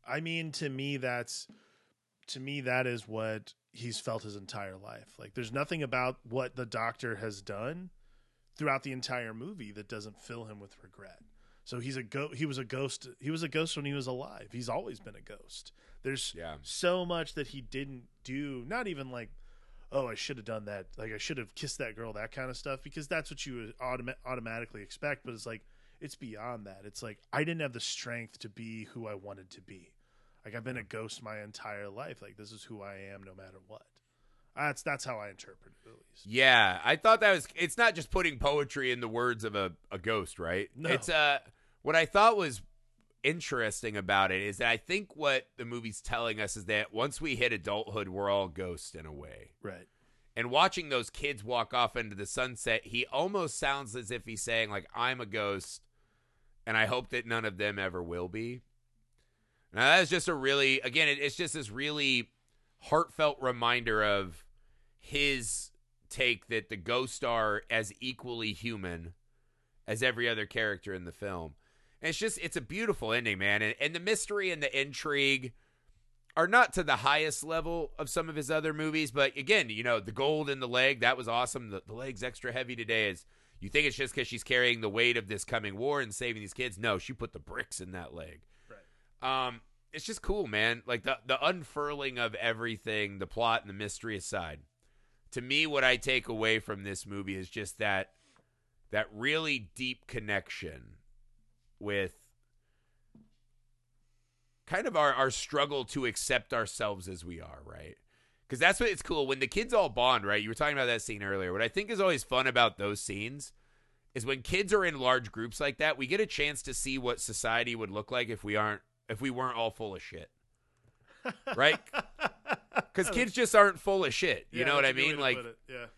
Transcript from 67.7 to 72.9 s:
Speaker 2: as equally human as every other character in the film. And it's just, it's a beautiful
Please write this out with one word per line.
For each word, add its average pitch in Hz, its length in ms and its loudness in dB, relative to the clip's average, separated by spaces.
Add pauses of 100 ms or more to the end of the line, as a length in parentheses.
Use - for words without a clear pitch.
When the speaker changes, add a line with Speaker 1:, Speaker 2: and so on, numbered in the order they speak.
Speaker 2:
as 110 300 0
equally 120 520 -6
human 92 640 -6 (720)
as 110 160 -2
every 120 260 2
other 107 180 -2
character 104 480 -4
in 90 100 -8
the 85 80 -10
film. 87 420 -8 (480)
And 156 60 -2
it's 160 100 -2
just, 220 200 -2
it's 165 180 -6
a 160 40 -2
beautiful 165 520 -2